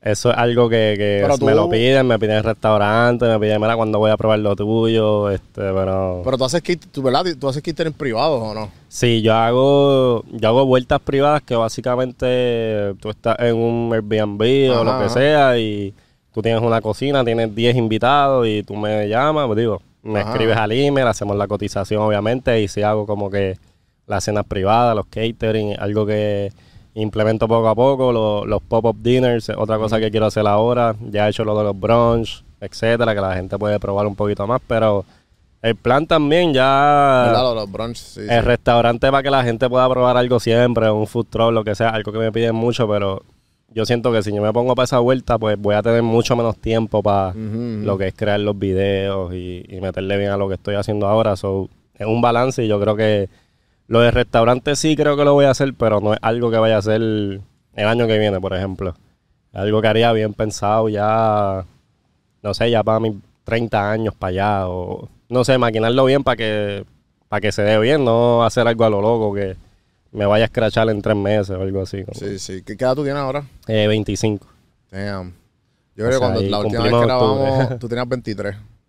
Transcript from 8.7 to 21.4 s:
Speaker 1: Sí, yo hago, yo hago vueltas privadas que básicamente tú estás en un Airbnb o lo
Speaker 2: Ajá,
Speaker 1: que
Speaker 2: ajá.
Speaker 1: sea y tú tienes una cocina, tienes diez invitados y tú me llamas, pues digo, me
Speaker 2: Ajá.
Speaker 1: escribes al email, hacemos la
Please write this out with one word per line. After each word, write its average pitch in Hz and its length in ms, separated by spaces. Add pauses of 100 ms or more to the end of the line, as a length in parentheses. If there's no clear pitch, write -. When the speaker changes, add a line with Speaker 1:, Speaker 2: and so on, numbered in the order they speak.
Speaker 1:
Sí, 117 340
yo 110 120
hago, 131 880 (100)
yo 113 160
hago 131 180
vueltas 127 340
privadas 143 420
que - 140
básicamente 120 1400
tú 107 100
estás 113 300
en 117 160
un 117 380
Airbnb 107 460 (380)
o 117 60
lo 113 60
Speaker 2:
Ajá, - 80
Speaker 1:
que 107 80
Speaker 2:
ajá. 90 80
Speaker 1:
sea 135 440
y 104 360 (400)
tú 110 80
tienes 113 200
una 113 180
cocina, 131 440
tienes 113 300
diez 117 220
invitados 123 680
y 107 160
tú 104 140
me 107 320
llamas, 143 380
pues 107 120
digo, 113 220 (220)
me 107 180
Speaker 2:
Ajá. 104 120
Speaker 1:
escribes 113 240
al 107 160
email, 139 340
hacemos 104 300
la 101 100